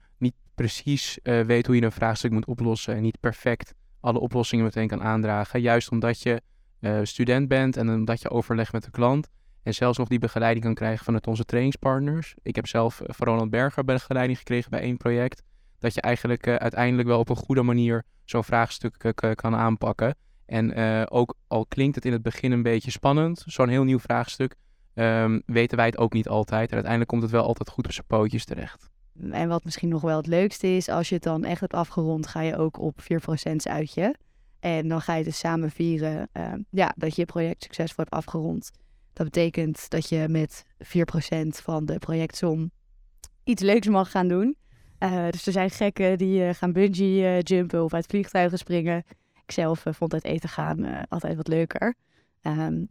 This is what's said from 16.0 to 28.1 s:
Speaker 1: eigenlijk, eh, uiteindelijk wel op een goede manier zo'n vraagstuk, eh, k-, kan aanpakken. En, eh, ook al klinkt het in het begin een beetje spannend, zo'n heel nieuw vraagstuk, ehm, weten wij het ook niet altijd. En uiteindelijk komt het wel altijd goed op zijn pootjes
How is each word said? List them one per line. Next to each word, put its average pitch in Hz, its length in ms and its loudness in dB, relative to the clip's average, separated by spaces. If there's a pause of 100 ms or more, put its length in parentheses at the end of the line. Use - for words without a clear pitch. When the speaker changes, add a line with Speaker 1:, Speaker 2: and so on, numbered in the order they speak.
Speaker 1:
eigenlijk, 120 460 -2
eh, 120 80 2
uiteindelijk 120 520 0
wel 117 120 4
op 117 100 0
een 123 60 0
goede 131 260 2
manier 120 420 2 (220)
zo'n 117 180 -2
vraagstuk, 117 600 0
eh, 113 80 2
k-, 110 240 -2
kan 113 200 -2
aanpakken. 113 600 0 (300)
En, 113 280 0
eh, 110 320 0
ook 123 300 2 (120)
al 110 180 0
klinkt 139 300 0
het - 100 -6
in 131 60 0
het 117 100 0
begin 117 300 -2
een 120 120 2
beetje 117 280 0
spannend, 156 540 2
zo'n 131 240 2
heel 131 140 4
nieuw 131 160 4
vraagstuk, 120 560 -2 (380)
ehm, 113 520 2
weten 117 320 2
wij 117 80 6
het 117 120 0
ook 117 160 2
niet 110 140 0
altijd. 107 400 0
En 117 60 -8
uiteindelijk 113 360 0
komt 117 120 0
het 113 100 -2
wel 117 120 4
altijd 117 260 -2
goed - 160 -8
op - 60 -8
zijn - 160 -12
pootjes 110 380 2